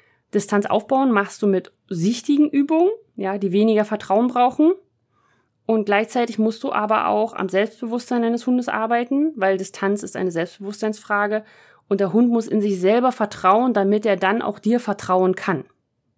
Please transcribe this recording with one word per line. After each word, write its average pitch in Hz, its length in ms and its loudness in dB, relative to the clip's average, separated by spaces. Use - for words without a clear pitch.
Distanz 208 320 0
aufbauen 262 460 0
machst 202 300 -2
du 214 40 2
mit 185 240 0
sichtigen 240 640 0
Übungen, 320 400 2
ja, 196 240 -4
die 190 140 -2
weniger 214 320 4
Vertrauen 214 420 0
brauchen. 254 460 2
Und 220 200 0
gleichzeitig 220 560 0
musst 220 240 -2
du - 80 -4
aber 214 340 0
auch 214 280 0
am 190 140 -4
Selbstbewusstsein 233 720 -2
deines 233 260 -2
Hundes 247 200 0
arbeiten, 247 680 -2
weil 190 220 0
Distanz 196 440 -4
ist - 140 -10
eine 185 160 -2
Selbstbewusstseinsfrage. 208 1120 -4
Und 202 140 0
der 190 120 0
Hund 240 180 4
muss 233 180 0
in 214 120 0
sich 202 200 0
selber 240 320 2
vertrauen, 214 640 0
damit 208 320 2
er 196 100 2
dann 190 260 0
auch 208 160 -6
dir 233 220 0
vertrauen 185 560 0
kann. 196 260 -4